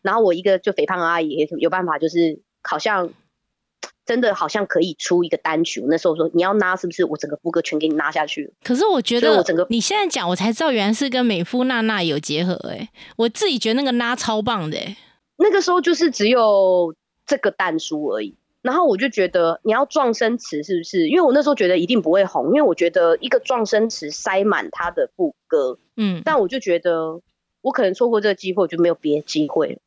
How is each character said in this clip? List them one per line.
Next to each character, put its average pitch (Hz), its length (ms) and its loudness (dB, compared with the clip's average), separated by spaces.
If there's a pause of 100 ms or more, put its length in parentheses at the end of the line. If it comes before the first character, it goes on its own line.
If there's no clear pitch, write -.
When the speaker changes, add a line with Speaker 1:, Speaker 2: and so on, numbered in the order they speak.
Speaker 1:
然 196 140 -2
后 233 80 4
我 190 100 6
一 175 100 -2
个 190 160 2
就 196 140 -2
肥 151 140 0
胖 185 140 -2
阿 170 200 0
姨 160 80 -2
也 151 200 -2 (100)
有 165 120 0
办 185 140 -2
法， 160 140 -2
就 160 100 -2
是 165 320 0 (220)
好 - 160 -4
像 190 340 -2 (960)
真 240 140 0
的 220 140 2
好 156 140 -4
像 202 180 -2
可 170 140 0
以 170 180 -2
出 175 260 0
一 165 40 -6
个 165 80 -2
单 160 280 -2
曲。 - 160 -8
我 113 80 -6
那 160 80 2
时 165 120 -2
候 160 60 2
说 165 200 0
：“你 170 80 4
要 190 120 2
拉 190 220 2
是 185 100 -8
不 170 60 -6
是？ 185 120 0
我 151 120 -4
整 147 140 -8
个 147 60 -8
副 - 140 -6
歌 170 120 0
全 156 160 -4
给 156 100 0
你 151 80 0
拉 151 140 -2
下 156 160 -2
去 147 180 -8
了。” - 80 -18 (100)
Speaker 2:
可 247 120 -2
是 330 120 2
我 349 140 2
觉 233 200 0
得 240 80 4
Speaker 1:
所 - 60 6
以 - 40 6
我 - 40 2
整 170 140 0
个 180 140 2
Speaker 2:
你 226 100 0
现 403 180 -2
在 403 80 0
讲， 240 220 -4
我 180 80 0
才 214 160 0
知 226 80 -4
道 320 100 0
原 214 180 0
来 220 40 2
是 277 180 -2
跟 247 140 0
美 196 180 0
肤 247 220 -2
娜 254 180 0
娜 220 200 0
有 156 160 0
结 156 260 -4
合 180 100 0 (140)
欸。 - 200 -10 (280)
我 233 120 2
自 381 200 -2
己 269 100 0
觉 220 120 -2
得 226 40 0
那 269 80 0
个 262 100 -2
拉 240 220 -2
超 220 280 -2
棒 202 280 -2
的 - 80 -6
欸。 - 180 -10 (400)
Speaker 1:
那 403 140 4
个 381 100 2
时 359 100 -2
候 349 100 4
就 330 140 0
是 311 160 0
只 208 180 0
有 196 680 4 (320)
这 285 120 0
个 208 120 0
蛋 175 280 -2
书 151 280 -6
而 107 160 -2
已。 101 120 -10 (260)
然 254 140 -2
后 349 120 4
我 214 100 2
就 247 140 -2
觉 185 180 0
得 165 340 0
你 220 80 0
要 240 140 2
撞 269 300 0
声 233 240 0
词 147 240 -8
是 180 160 -2
不 165 40 -4
是？ 165 260 0
因 269 80 2
为 370 40 6
我 294 140 4
那 294 80 4
时 294 80 2
候 285 40 4
觉 185 140 0
得 180 100 4
一 170 60 2
定 220 160 2
不 160 100 -2
会 190 140 4
红， 143 220 -2
因 170 60 0
为 240 100 4
我 185 120 4
觉 170 140 0
得 170 300 2
一 262 100 -8
个 480 100 2
撞 233 280 -2
声 220 240 0
词 151 200 -10
塞 190 320 -2
满 165 280 0
它 175 200 -6
的 - 260 -4
副 165 180 -2 (120)
歌。 135 320 0 (180)
Speaker 2:
嗯。 196 280 -2
Speaker 1:
但 311 160 2
我 190 80 0
就 262 100 -4
觉 180 200 0
得 165 420 -2 (400)
我 262 120 -2
可 254 100 0
能 190 100 2
错 240 160 0
过 220 140 0
这 208 80 2
个 196 40 2
机 185 200 -6
会， 196 80 2
我 170 40 2
就 165 120 -6
没 175 100 4
有 165 60 2
别 147 220 -2
的 151 60 -4
机 151 260 -2
会 160 200 0
了。 - 180 -10